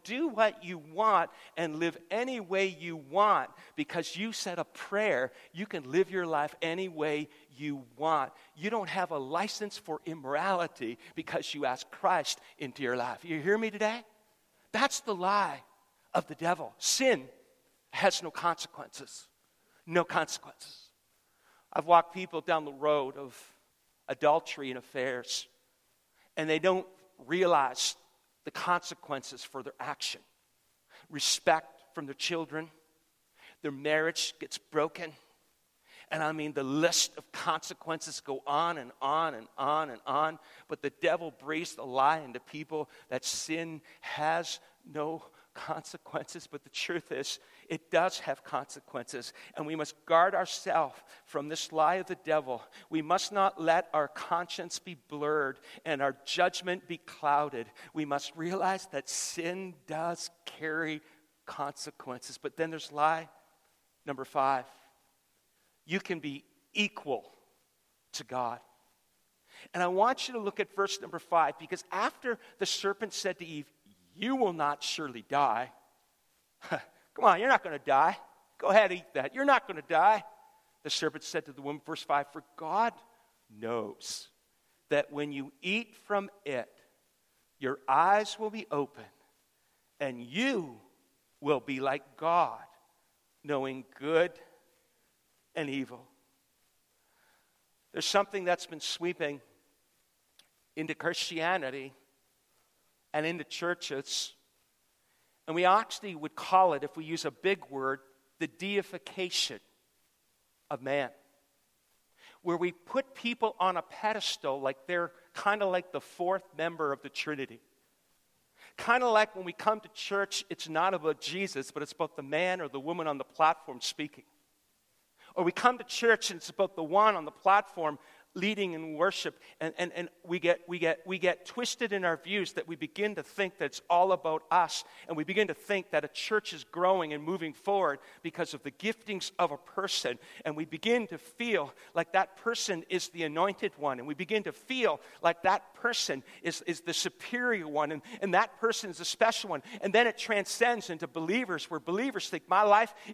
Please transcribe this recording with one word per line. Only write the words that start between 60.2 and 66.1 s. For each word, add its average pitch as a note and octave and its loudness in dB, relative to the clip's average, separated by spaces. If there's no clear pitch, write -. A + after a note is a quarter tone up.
carry D#3 -4
consequences. - -10
But - -8
then D#3+ 0
there's D#3+ -10
lie D#3 2
number C3+ -6
five. C3+ 2
You F3 -2
can F3 -4